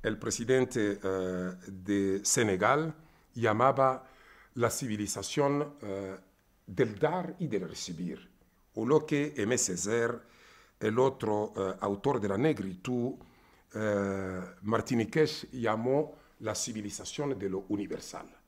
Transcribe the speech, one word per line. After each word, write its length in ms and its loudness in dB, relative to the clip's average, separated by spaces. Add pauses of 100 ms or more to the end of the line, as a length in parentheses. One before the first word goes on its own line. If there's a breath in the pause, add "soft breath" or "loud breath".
el 160 -2
presidente, 840 0
eh, 520 -2 (120)
de 580 0
Senegal, 680 4 (400 soft breath)
llamaba 680 4 (500 loud breath)
la 160 4
civilización, 1120 -2
eh, 340 -8 (500)
del 320 0
dar 400 0
y 80 -2
del 220 -2
recibir, 600 -8 (460)
o 100 -2
lo 220 4
que 320 0
Aimé 200 2
Césaire, 600 0 (600 loud breath)
el 180 0
otro, 580 2
eh, 240 -2
autor 400 0
de 80 -2
La 100 0
Negritud, 760 0 (600 loud breath)
eh, 680 0 (220)
martiniqués, 920 0
llamó 600 0 (260 loud breath)
la 140 -4
civilización 800 -6
de 140 -4
lo 180 -4
universal. 600 -6 (200)